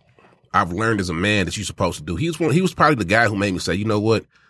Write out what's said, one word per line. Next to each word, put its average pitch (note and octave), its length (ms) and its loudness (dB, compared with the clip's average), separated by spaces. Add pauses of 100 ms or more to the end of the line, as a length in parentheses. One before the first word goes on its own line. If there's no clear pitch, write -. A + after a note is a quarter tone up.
(540)
I've F2+ 200 0
learned A2 260 0
as F2+ 100 -4
a E2+ 40 -4
man G2 320 0
that E2 120 -6
you're G#2 80 -6
supposed F2+ 340 -2
to D2 40 -14
do. E2 140 -6
He D3+ 100 -2
was E3+ 120 -6
one, D#3 120 0
he F3 100 4
was F3+ 120 0
probably D#3 220 4
the G#2 100 -2
guy A2 220 4
who G#2 100 -4
made G2 160 0
me E2+ 60 -4
say, F2+ 140 -2
"You G2+ 120 -2
know G#2+ 160 0
what? A2 240 0 (240)